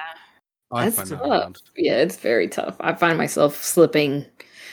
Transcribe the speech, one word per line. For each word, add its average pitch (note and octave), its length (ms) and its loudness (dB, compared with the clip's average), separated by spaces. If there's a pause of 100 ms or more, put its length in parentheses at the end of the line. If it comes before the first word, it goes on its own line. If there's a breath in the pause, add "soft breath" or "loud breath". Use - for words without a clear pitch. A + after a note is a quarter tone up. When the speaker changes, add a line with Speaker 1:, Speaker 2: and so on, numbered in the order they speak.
(720 loud breath)
Speaker 1:
I A#2+ 140 -2
Speaker 2:
That's A3+ 120 0
Speaker 1:
find F#3+ 120 -8
that D3+ 100 -10
Speaker 2:
tough. C#4 100 -4 (140)
Speaker 1:
hard. - 160 -10 (180)
Speaker 2:
Yeah, - 200 0
it's C#3 200 2
very A2 300 0
tough. - 320 -8
I - 160 -2
find E3 240 2
myself D3 420 0
slipping D3 640 2 (480 loud breath)